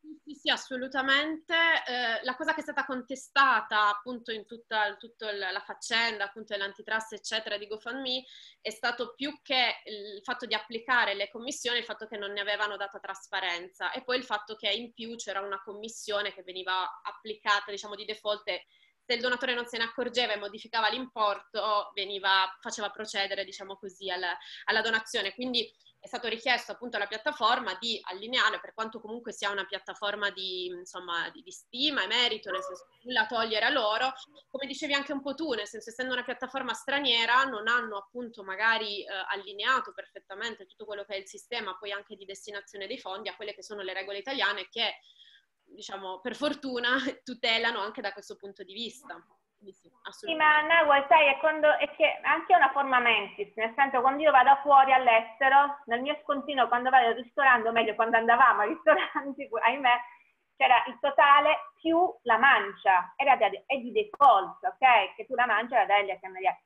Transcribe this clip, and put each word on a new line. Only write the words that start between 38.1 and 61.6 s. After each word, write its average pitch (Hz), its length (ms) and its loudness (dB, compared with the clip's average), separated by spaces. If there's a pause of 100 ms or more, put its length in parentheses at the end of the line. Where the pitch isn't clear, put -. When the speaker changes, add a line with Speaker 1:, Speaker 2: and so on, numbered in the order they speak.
Speaker 1:
magari, 208 600 -2
eh, - 40 -14 (220)
allineato 208 600 -4
perfettamente 196 760 -12
tutto - 200 -20
quello 208 180 -10
che 202 120 -10
è - 20 -6
il 196 100 -12
sistema 214 500 -10
poi 202 140 -10
anche 202 240 -10
di 196 100 -20
destinazione 196 600 -14
dei 247 120 -10
fondi 196 280 -10
a 180 80 -10
quelle 202 180 -12
che 196 100 -18
sono 208 180 -14
le 185 120 -10
regole 196 260 -8
italiane 202 500 -4
che, 220 300 -4 (680)
diciamo, 196 560 -12
per 247 140 -8
fortuna 262 600 -2
<laughs> 262 280 -4
tutelano 233 560 -2
anche 214 220 -8
da 196 120 -6
questo 208 240 -18
punto 202 260 -18
di 185 100 -18
vista. 196 480 -12 (380)
Quindi 196 160 -20
sì, - 140 -20
Speaker 2:
Sì, - 40 -20 (100)
Speaker 1:
assolutamente. 302 640 2
Speaker 2:
ma 339 140 6
Nahua, 285 280 6
sai, 311 180 8
è 269 120 2
quando, 311 280 2 (100)
è 285 180 -2
che - 280 2
anche 320 320 4
una 285 160 6
forma 269 280 2
mentis, 208 560 0
nel 226 200 -2
senso 269 240 2
quando 269 240 2
io 294 80 8
vado 269 300 8
fuori 269 320 8
all'estero, 262 920 4
nel 233 140 0
mio 294 220 -2
scontrino 277 460 0
quando 247 200 2
vado 254 180 6
al 226 80 2
ristorante, 247 520 4
o 226 60 0
meglio 220 220 2
quando 233 200 2
andavamo 233 460 6
ai 208 80 0
ristoranti, 277 840 0
<laughs> 226 100 -4
ahimè, 247 340 4 (600)
c'era 254 320 6
il 254 140 -10
totale 294 760 6